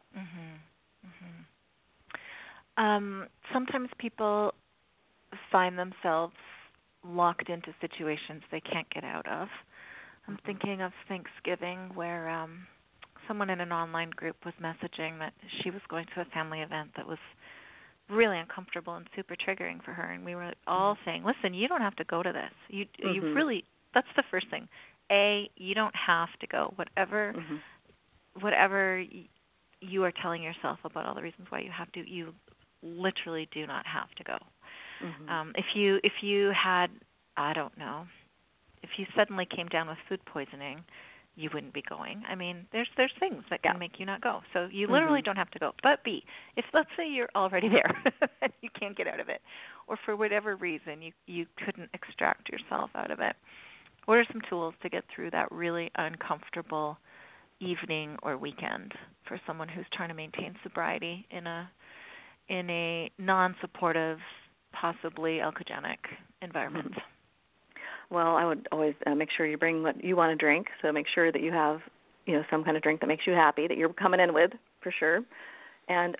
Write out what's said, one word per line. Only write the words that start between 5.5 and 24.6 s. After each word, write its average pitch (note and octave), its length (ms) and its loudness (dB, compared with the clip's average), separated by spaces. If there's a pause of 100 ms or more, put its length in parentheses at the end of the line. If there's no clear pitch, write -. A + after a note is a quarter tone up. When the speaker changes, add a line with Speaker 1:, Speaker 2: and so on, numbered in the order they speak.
Speaker 1:
find F3+ 260 6
themselves E3+ 560 2 (720)
locked F3 440 2
into E3+ 320 -6
situations D#3 600 -4 (100)
they D#3+ 100 -4
can't - 280 -4
get - 140 -6
out - 240 -6
of. E3+ 200 -4 (800)
I'm G3+ 80 -8
Speaker 2:
Mm-hmm. - 100 -16
Speaker 1:
thinking G3 360 -4
of F3+ 100 -2 (160)
Thanksgiving F3+ 880 -4
where, E3+ 340 -4
um, E3 380 -6 (600)
someone G3+ 220 -2
in F3+ 120 0
an E3+ 100 -2
online E3 400 -2
group - 240 -6 (100)
was F3 160 -8
messaging D#3+ 580 -6
that D#3 140 -6 (300)
she F#3 60 -2
was G3 200 -10
going E3 160 -6 (100)
to F3+ 60 -4
a E3+ 40 -4
family D#3+ 360 -4
event D3+ 360 -6
that - 100 -10
was D#3+ 100 -8 (920)
really G#3 280 4
uncomfortable E3+ 580 -8
and F3 100 -14 (100)
super F#3+ 200 -8
triggering F3 480 -4
for E3+ 100 -12
her. E3+ 180 -6
And F3+ 140 -10
we F3 100 -8
were F3 180 -8 (140)
all G3 280 4
Speaker 2:
Mm-hmm. - 140 -8
Speaker 1:
saying, E3 140 -4
"Listen, G3 300 0
you G3+ 140 0
don't E4 140 2
have G3 160 0
to D#3+ 60 -6
go E3+ 200 0
to F3+ 80 0
this. - 200 -6 (160)
You, G3 180 -6 (140)
you F#3+ 220 0
Speaker 2:
Mm-hmm. D#3 140 0
Speaker 1:
really, C4+ 280 2 (300)
that's B3 220 6
the C#4 140 4
first F#3 200 -2
thing. - 180 -8 (440)